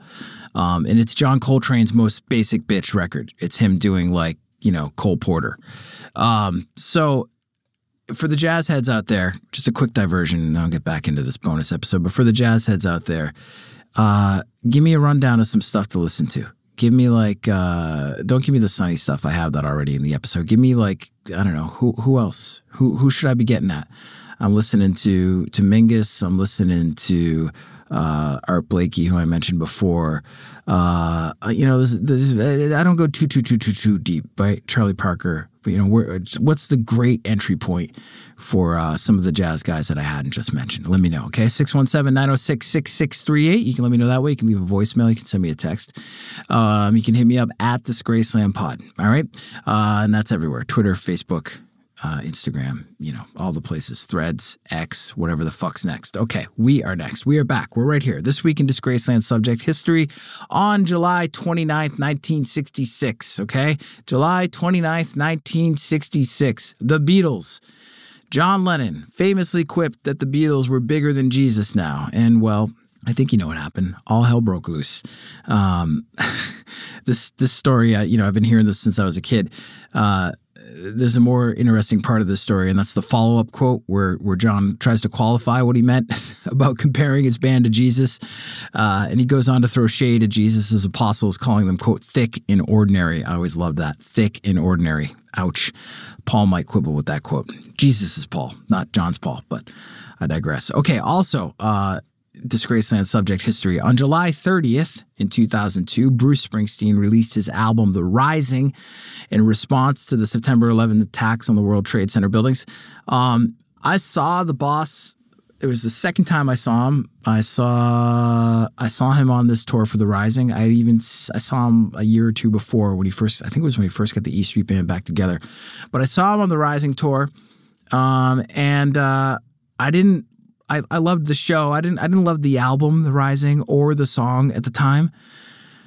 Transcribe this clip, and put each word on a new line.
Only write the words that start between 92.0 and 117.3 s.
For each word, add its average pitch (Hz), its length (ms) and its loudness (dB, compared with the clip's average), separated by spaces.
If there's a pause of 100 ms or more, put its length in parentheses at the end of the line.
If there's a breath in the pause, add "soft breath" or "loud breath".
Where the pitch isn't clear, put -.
"thick - 440 -2
and 98 220 4
ordinary." 95 540 4
I 85 100 -4
always 85 240 -4
loved 85 220 -2
that. 73 180 -4
"Thick - 500 -2
and 92 120 2
ordinary." 80 560 0 (200)
Ouch. - 360 -4 (540 loud breath)
Paul 104 220 2
might 87 200 0
quibble 76 260 -2
with 73 140 -4
that 73 160 -6
quote. - 260 -6 (280)
Jesus 107 400 0
is 73 80 -8
Paul, 67 280 -8 (160)
not 92 240 -2
John's 87 240 -2
Paul, 65 320 -8
but - 200 -10 (500 loud breath)
I 80 80 -4
digress. 76 460 -4
Okay, 143 240 2
also, 139 640 -2
uh, 98 420 -2 (340)
Disgraceland 113 720 -2
Subject 98 360 0
History. 95 380 -2
On 123 180 2
July 160 340 2
thirtieth 156 720 -2 (140)
in 98 120 -2
two 113 160 2
thousand 101 420 -2
two, 127 220 2
Bruce 135 360 2
Springsteen 107 520 0
released 110 380 2
his 104 140 -2
album, 110 440 2
The 92 100 0
Rising, 131 720 0 (560 loud breath)
in 110 160 2
response 131 600 0
to 131 100 -2
the 107 100 0
September 117 440 2
eleventh 110 340 2
attacks 113 460 -2
on 110 60 4
the 104 60 2
World 104 240 2
Trade 101 240 -2
Center 101 200 0
buildings. 117 360 0 (420 loud breath)
Um, 120 480 2 (280)
I 170 140 0
saw 175 460 -2
the 160 100 -4
boss. 147 640 -4 (460)
It 139 40 -4
was 120 180 -2
the 117 60 -4
second 175 340 0
time 147 240 0
I 127 80 0
saw 120 320 0
him. 139 220 0 (160)
I 110 160 2